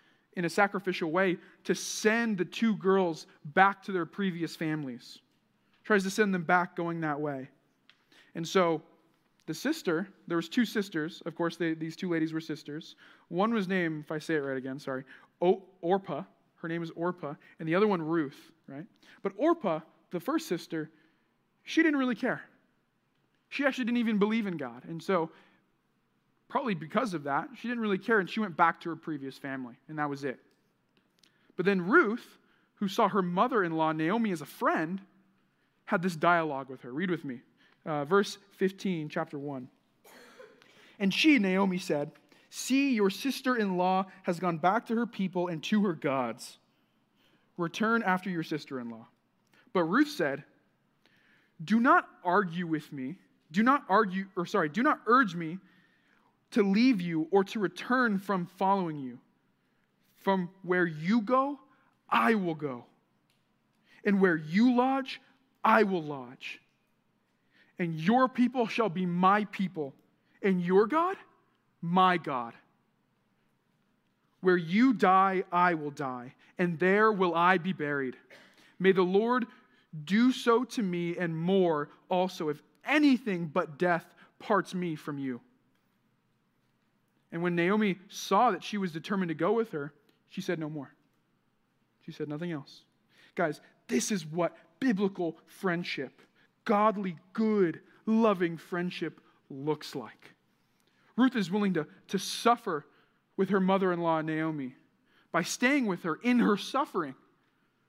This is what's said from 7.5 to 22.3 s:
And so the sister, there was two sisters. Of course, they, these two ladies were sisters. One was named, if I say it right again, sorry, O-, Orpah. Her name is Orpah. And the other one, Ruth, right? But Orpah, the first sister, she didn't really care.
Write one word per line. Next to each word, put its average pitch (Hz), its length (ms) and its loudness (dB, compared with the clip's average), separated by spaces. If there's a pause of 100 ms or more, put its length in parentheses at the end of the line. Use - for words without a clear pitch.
And 165 100 -8
so 165 340 2 (680)
the 160 80 -8
sister, 196 540 -2 (200)
there 170 80 -2
was 165 120 -4
two 240 160 2
sisters. 196 640 -4
Of 160 80 -8
course, 170 220 -4
they, 165 180 -2
these 160 220 -8
two 190 120 -6
ladies 160 240 0
were 160 80 -4
sisters. 151 540 -12 (340)
One 196 240 0
was 202 140 0
named, 165 380 -2
if - 80 -12
I 151 80 -6
say 165 140 -2
it 151 40 2
right 139 180 -4
again, 131 220 -8
sorry, 135 240 -8 (400)
O-, 185 220 2 (160)
Orpah. 180 420 -2 (320)
Her - 140 -12
name 170 160 -4
is 165 80 -10
Orpah. 170 420 -6 (240)
And 165 100 -8
the 160 60 0
other 208 140 4
one, 185 120 2
Ruth, 156 520 -4 (160)
right? 139 180 -14 (360)
But 285 140 -4
Orpah, 262 440 0 (320)
the 175 80 -6
first 311 260 -4
sister, 165 440 -6 (760)
she - 180 0
didn't 302 160 4
really 254 160 0
care. 196 280 -4 (1040)